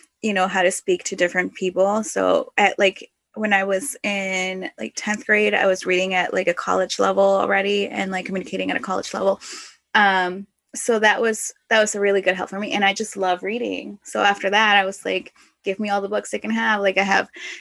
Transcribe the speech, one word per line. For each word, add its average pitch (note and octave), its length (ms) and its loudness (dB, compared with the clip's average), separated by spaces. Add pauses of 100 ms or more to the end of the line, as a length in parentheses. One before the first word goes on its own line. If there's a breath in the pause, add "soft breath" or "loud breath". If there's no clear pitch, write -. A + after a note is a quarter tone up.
(220 loud breath)
you G#3+ 120 -2
know, F#3 140 2
how F#3 140 2
to F3+ 80 4
speak - 340 -2
to - 120 -6
different F3+ 380 0
people. F#3+ 500 0
So F#3 540 0
at, G3+ 200 4
like, G3 320 0 (240)
when G#3+ 180 -2
I G3 120 4
was G3 380 -2
in, F#3+ 760 -4
like, A3+ 180 -8
tenth G#3 300 -4
grade, G#3 280 4
I F#3+ 120 2
was F#3+ 200 0
reading F#3 280 0
at, F3+ 200 0
like, F#3 140 0
a F3 60 0
college F#3 440 -2
level G3 260 2
already G3 640 2
and, G3 220 -6
like, F#3 160 -6
communicating F#3 460 -4
at F3+ 40 -2
a - 40 -4
college F#3+ 340 -6
level. G3 260 0 (540 loud breath)
Um, G3 520 2 (280)
so A3+ 240 0
that G#3 240 4
was, A3 300 -2 (180)
that A3 100 6
was G#3+ 140 0
a G3+ 60 -6
really G3+ 220 2
good F#3+ 140 2
help - 140 -6
for F#3+ 80 -8
me. G#3 140 -6
And G3 120 2
I G3 80 4
just G#3+ 240 -8
love F#3 280 0
reading. G#3 580 -6
So - 200 -4
after G3+ 280 2
that, G#3 260 4
I G3 80 4
was G3 200 -6
like, F#3+ 280 -6 (320 soft breath)
"Give - 160 -4
me D3+ 100 -4
all G3+ 100 0
the G3 80 -4
books G#3 260 -6
I G#3 40 -6
can G#3+ 120 -6
have." A3 300 0
Like, F#3+ 180 2
I G3 60 2
have, G3 240 2 (320 loud breath)